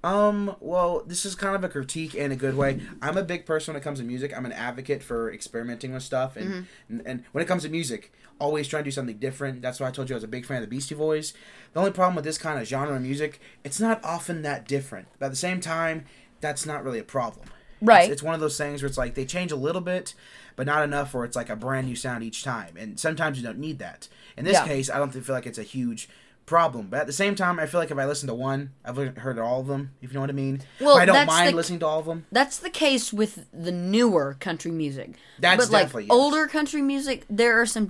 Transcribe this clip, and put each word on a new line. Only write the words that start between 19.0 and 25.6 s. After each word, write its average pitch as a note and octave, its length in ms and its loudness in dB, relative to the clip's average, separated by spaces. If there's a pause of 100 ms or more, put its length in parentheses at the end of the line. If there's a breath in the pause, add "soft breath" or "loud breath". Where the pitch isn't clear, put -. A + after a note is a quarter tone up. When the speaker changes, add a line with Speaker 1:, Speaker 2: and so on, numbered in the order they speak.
Speaker 1:
they C3 120 -4
change F3 260 -4
a D3 40 -4
little E3 260 -2
bit, F3+ 320 -6 (420 loud breath)
but C3 100 -4
not D3+ 180 4
enough C#3+ 280 -2
where B2 120 -2
it's A#2+ 120 -6
like A#2 140 -4
a G#2+ 60 -4
brand C3 320 -2
new A#2+ 80 -4
sound A#2+ 280 -6
each - 200 -8
time. G2+ 340 -6
And G#2 200 -10
sometimes D#3 400 -2
you A#2+ 60 -8
don't A2 140 -8
need D3+ 220 -8
that. E2+ 280 -14 (280 soft breath)
In C#3+ 80 -6
this F#3+ 100 4
Speaker 2:
Yeah. D3+ 120 6
Speaker 1:
case, C3+ 220 -2
I B2+ 100 -2
don't C#3+ 120 0
feel C3 240 -6
like B2+ 120 -6
it's A2+ 120 -10
a A2 60 -8